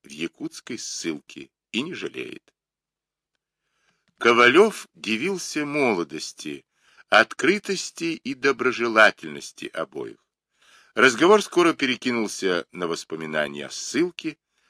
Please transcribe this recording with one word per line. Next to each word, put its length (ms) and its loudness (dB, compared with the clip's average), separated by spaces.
в 60 -20
якутской 680 -12
ссылке 720 -10
и 100 -6
не 120 -10
жалеет. 600 -14
Ковалев 760 6
дивился 720 -6
молодости, 1000 -4
открытости 1120 0
и 120 -10
доброжелательности 1300 0
обоих. 500 -10
Разговор 480 6
скоро 300 4
перекинулся 1000 -2
на 140 -4
воспоминания 800 -6
о 20 -14
ссылке, 680 -4